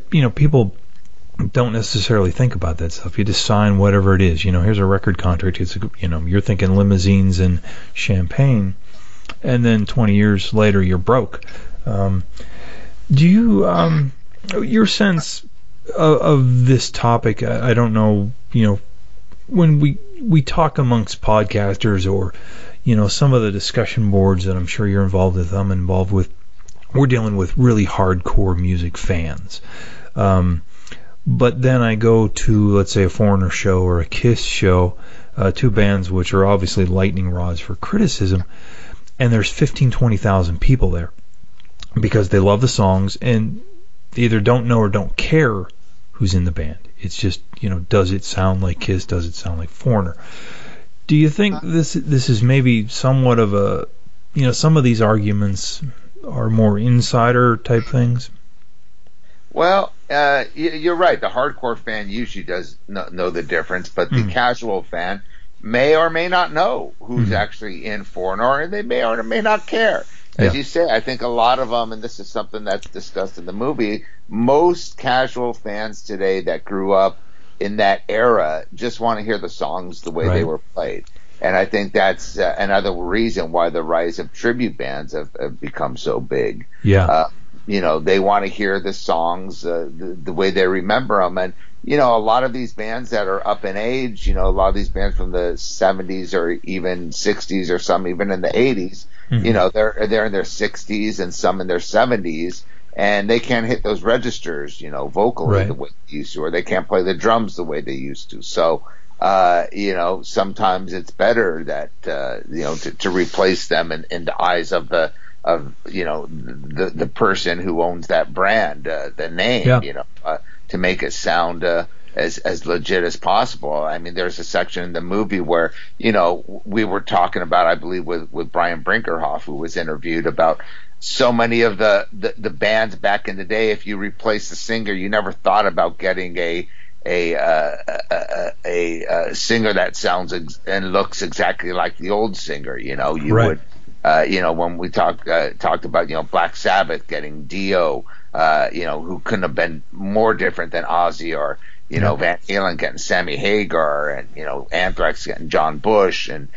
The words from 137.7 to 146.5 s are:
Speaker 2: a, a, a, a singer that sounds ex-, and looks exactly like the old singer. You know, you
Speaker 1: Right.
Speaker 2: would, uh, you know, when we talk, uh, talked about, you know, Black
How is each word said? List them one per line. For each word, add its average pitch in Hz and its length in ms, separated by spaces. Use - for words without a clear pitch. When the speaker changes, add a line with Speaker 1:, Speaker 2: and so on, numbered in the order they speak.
Speaker 2:
a, - 80
a, - 420
a, 85 380
a - 40
singer 113 380
that 92 240
sounds 90 380
ex-, 82 320
and 95 260
looks 95 300
exactly 87 500
like 87 240
the 87 140
old 104 260
singer. 71 400
You 60 200
know, 67 180
you 78 200
Speaker 1:
Right. 113 120
Speaker 2:
would, 78 140
uh, 78 240
you 92 140
know, 85 100
when 85 240
we 85 140
talk, 87 360
uh, 80 320
talked 85 280
about, 82 240
you 80 40
know, 78 100
Black 85 320